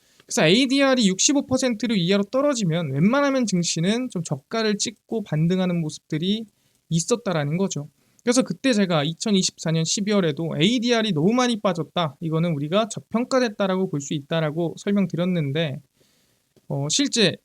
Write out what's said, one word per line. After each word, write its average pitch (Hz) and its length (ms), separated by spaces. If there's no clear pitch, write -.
그래서 190 200
에이디알이 254 640
육십오 262 400
퍼센트로 247 480
이하로 196 300
떨어지면 202 640
웬만하면 254 560
증시는 190 640
좀 170 120
저가를 208 540
찍고 226 460
반등하는 170 580
모습들이 175 640
있었다라는 165 680
거죠. 151 320
그래서 240 200
그때 254 300
제가 175 320
이천이십사 185 640
년 160 140
십이월에도 165 760
에이디알이 226 540
너무 160 200
많이 247 260
빠졌다, 170 600
이거는 165 320
우리가 160 380
저평가됐다라고 208 1000
볼 143 120
수 143 120
있다라고 160 640
설명드렸는데, 165 1040
어, 143 220
실제 240 560